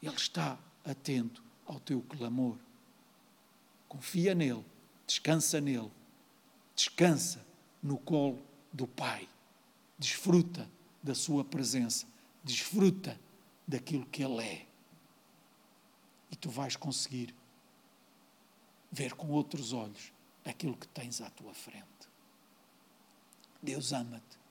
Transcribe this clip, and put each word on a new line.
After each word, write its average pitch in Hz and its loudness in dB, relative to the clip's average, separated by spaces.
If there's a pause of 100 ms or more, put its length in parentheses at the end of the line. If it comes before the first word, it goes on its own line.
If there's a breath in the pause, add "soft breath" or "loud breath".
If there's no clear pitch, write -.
Ele 262 -6
está 147 0 (260)
atento 131 -2 (240)
ao 139 -8
teu 131 0
clamor. 123 0 (1300)
Confia 175 2
nele, 135 2 (420)
descansa - 2
nele, 123 0 (840)
descansa - 4 (380)
no 143 0
colo 139 2 (280)
do 127 -4
Pai. 117 -4 (720)
Desfruta 170 4 (320)
da 139 -2
sua 143 0
presença, 123 0 (380 loud breath)
desfruta 156 4 (480)
daquilo 135 -2
que - -4
ele 123 0
é. 110 -8 (1600)
E - -12
tu - -6
vais 127 -4
conseguir 123 -4 (1600)
ver 131 -4
com 160 -8
outros 147 -2
olhos 107 -8 (320)
aquilo 127 -6
que - -16
tens 120 -10
à 110 -12
tua 104 -18
frente. 101 -18 (1800)
Deus 143 -4
ama-te. 120 -6 (120)